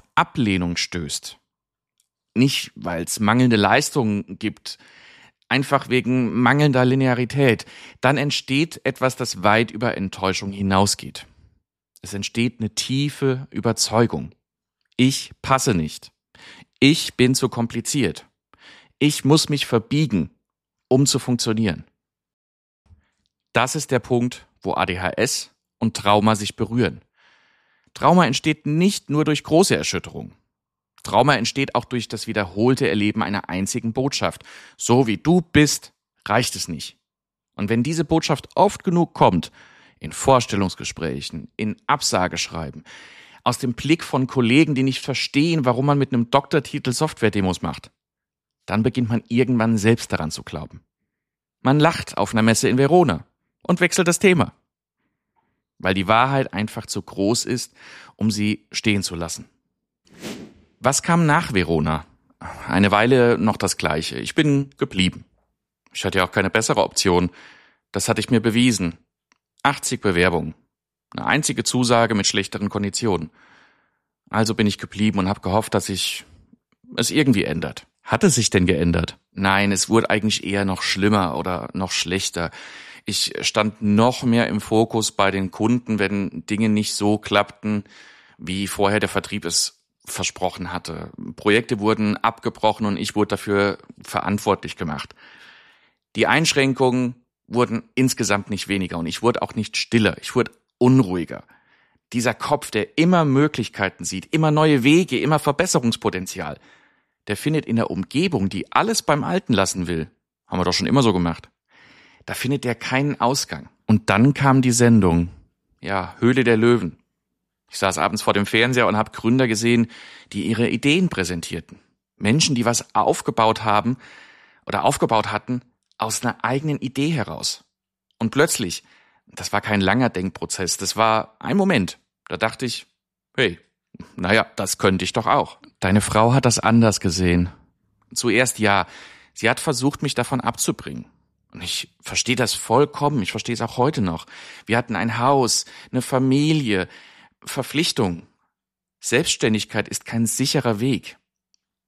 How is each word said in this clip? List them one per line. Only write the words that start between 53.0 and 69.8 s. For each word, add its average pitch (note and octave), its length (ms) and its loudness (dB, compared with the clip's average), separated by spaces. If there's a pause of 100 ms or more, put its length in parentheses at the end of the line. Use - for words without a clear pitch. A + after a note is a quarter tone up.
und F3 160 0
wechselt F3 280 0
das F3 120 2
Thema, F3+ 340 4 (1300)
weil F#2 160 0
die F#2 120 -2
Wahrheit C3 460 2
einfach A2 320 -6
zu - 160 -8
groß - 440 0
ist, - 280 -6 (440)
um G#2+ 120 0
sie G#2 420 -2
stehen G2+ 300 0
zu F2+ 140 -6
lassen. E2 340 -10 (1300)
Was C3+ 200 0
kam E3+ 240 2
nach D3 260 0
Verona? D#2+ 540 0 (600)
Eine G2 220 2
Weile A#2+ 480 4
noch G#2+ 200 0
das - 200 -2
Gleiche. D#2 400 -4
Ich - 160 -8
bin C#3+ 440 0
geblieben. - 480 -2 (680)
Ich - 120 -6
hatte F#2+ 120 -2
ja F#2 80 2
auch - 60 -4
keine G2 180 0
bessere A2+ 320 0
Option. F2+ 480 2 (640)
Das - 180 -4
hatte A2+ 100 0
ich - 120 -6
mir A#2 80 4
bewiesen. A2 580 0 (640)
Achtzig - 400 -4